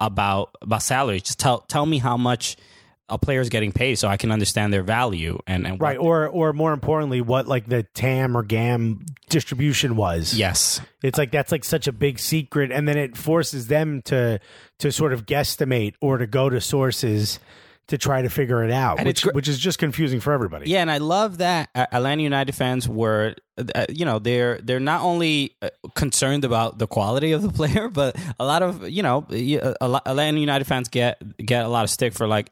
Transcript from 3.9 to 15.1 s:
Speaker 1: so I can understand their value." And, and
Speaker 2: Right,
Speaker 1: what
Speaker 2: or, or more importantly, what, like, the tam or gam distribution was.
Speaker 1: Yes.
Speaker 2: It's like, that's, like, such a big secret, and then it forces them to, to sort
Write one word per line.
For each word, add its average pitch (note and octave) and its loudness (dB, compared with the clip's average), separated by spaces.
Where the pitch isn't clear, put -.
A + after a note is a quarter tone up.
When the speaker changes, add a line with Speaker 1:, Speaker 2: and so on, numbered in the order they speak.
Speaker 1:
so G#2 0
I G2+ 2
can A2 0
understand G#2 2
their G2 2
value." F#2+ -2
And, F2+ -2
and F#2+ -6
Speaker 2:
Right, C#3+ -2
Speaker 1:
what E3+ 0
Speaker 2:
or, D#3+ 2
or D#3+ 0
more D#3 0
importantly, C#3+ 0
what, B2 0
like, B2 -2
the A#2 0
tam C3 0
or A#2+ 2
gam A2+ 0
distribution C#3 0
was. F2 0
Speaker 1:
Yes. F#2 0
Speaker 2:
It's C3+ 0
like, C3+ 0
that's, C#3+ 0
like, D3+ -2
such D#3 -2
a C#3 -2
big C3+ 0
secret, C#3+ 0
and D3 0
then D3 2
it C3+ -4
forces D3+ 0
them D3 0
to, A#2 0
to C#3+ -2
sort D3+ 2